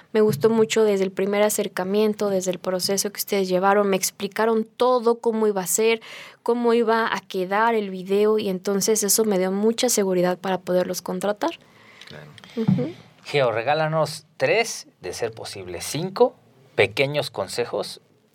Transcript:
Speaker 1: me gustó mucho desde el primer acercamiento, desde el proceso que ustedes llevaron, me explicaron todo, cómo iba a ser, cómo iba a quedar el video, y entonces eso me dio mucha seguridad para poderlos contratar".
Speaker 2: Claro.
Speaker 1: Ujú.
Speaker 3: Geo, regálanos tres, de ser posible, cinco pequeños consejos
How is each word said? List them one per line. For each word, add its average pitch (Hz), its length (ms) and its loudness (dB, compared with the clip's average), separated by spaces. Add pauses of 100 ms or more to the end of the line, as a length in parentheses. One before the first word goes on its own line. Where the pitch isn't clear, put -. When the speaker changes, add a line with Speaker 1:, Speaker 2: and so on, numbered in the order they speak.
(140)
Speaker 1:
me 220 80 4
gustó 214 280 4
mucho 220 340 2
desde 196 200 2
el 190 80 -2
primer 202 300 0
acercamiento, 208 880 0
desde 185 220 0
el 180 80 -6
proceso 190 520 -2
que - 80 -12
ustedes 196 300 -2
llevaron, 196 400 4
me 190 80 2
explicaron 220 680 -2
todo, 240 540 2
cómo 220 280 0
iba 202 140 0
a 175 60 -6
ser, 226 320 2 (440)
cómo 233 320 2
iba 226 380 2
a 196 80 -4
quedar 196 540 0
el 208 140 -2
video, 196 480 2
y 214 120 -2
entonces 196 540 0
eso 208 220 2
me 202 140 2
dio 185 120 0
mucha 226 380 0
seguridad 180 500 2
para 190 200 -2
poderlos 180 420 -2
contratar". 202 500 -4 (560)
Speaker 2:
Claro. - 240 -18 (240)
Speaker 1:
Ujú. 247 380 0 (320)
Speaker 3:
Geo, 135 260 2
regálanos 151 720 -2 (120)
tres, 196 500 0 (140)
de 90 100 -10
ser 113 220 -6
posible, 90 480 -12
cinco 190 540 0 (400)
pequeños 135 560 0
consejos - 680 -6 (360)